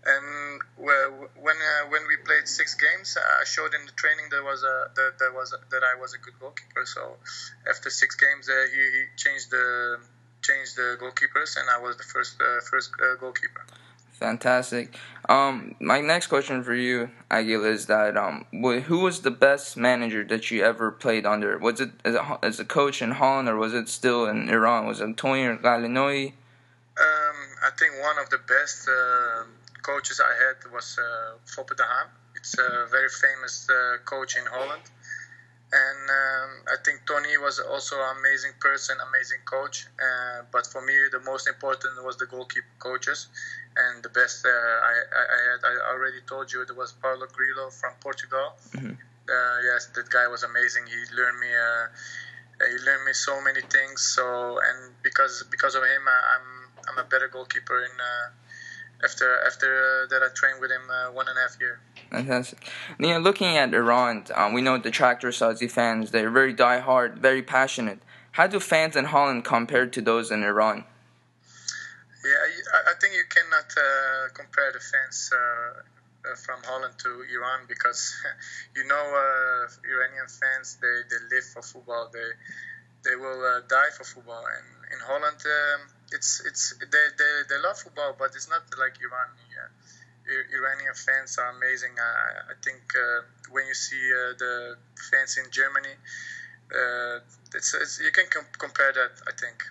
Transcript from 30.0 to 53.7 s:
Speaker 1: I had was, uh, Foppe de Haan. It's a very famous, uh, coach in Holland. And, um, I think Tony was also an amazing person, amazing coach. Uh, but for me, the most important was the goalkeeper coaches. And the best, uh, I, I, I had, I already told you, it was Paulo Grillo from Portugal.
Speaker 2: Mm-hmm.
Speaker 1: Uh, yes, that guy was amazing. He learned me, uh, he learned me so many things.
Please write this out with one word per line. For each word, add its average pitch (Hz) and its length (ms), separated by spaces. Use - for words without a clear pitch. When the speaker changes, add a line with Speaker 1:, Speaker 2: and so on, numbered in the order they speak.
Speaker 1:
I 127 120
had 131 260
was, 120 260
uh, 113 380
Foppe - 300
de 131 80
Haan. 127 240
It's - 200
a 123 320
very 131 200
famous, 131 600
uh, 127 360
coach 135 320
in 123 80
Holland. 139 380
And, 139 360
um, 135 400
I 131 140
think 143 200
Tony 147 320
was 143 220
also 135 380
an 135 220
amazing 135 320
person, 139 340
amazing 131 340
coach. 135 440
Uh, 123 440
but 123 140
for 135 140
me, 135 120
the 131 80
most 131 300
important 131 560
was 127 100
the 131 120
goalkeeper 127 520
coaches. 131 480
And 123 260
the 117 80
best, - 360
uh, 127 40
I, 117 440
I, - 120
I 123 40
had, 127 140
I 123 260
already 127 340
told 135 280
you, 127 80
it 127 160
was 131 160
Paulo 131 400
Grillo 131 380
from 127 280
Portugal. 135 540
Speaker 2:
Mm-hmm. 135 200
Speaker 1:
Uh, 123 760
yes, 123 300
that 120 140
guy 123 180
was 120 160
amazing. 120 440
He 120 280
learned 123 260
me, 120 120
uh, - 1160
he 123 160
learned 135 200
me 135 60
so 139 300
many 135 200
things. 135 400